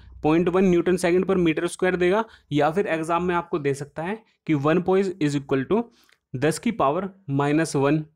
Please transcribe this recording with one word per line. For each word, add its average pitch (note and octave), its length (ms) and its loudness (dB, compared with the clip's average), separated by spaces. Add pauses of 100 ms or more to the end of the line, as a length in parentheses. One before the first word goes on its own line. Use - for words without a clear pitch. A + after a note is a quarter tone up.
(240)
पॉइंट E3+ 260 4
वन F#3+ 160 2
न्यूटन F3+ 320 2
सेकंड F3+ 280 2
per F#3+ 140 0
meter E3+ 320 0
square F#3 260 -2
देगा, F#3 260 2 (280)
या D3 200 2
फिर G3 180 -2
एग्जाम E3 340 -2
में F3+ 120 -2
आपको E3+ 240 -4
दे C#3+ 140 -2
सकता C#3 300 -12
है G#3+ 180 -8 (260)
कि D#3+ 60 0 (140)
वन F3 160 2
poise F#3+ 360 0
is C#3+ 220 -2
equal C3+ 300 -2
to A3+ 120 0 (500)
दस C#3+ 260 -2
की A#3 140 -4
पावर E3 360 -2 (220)
माइनस D3 460 0
वन D3+ 280 0 (100)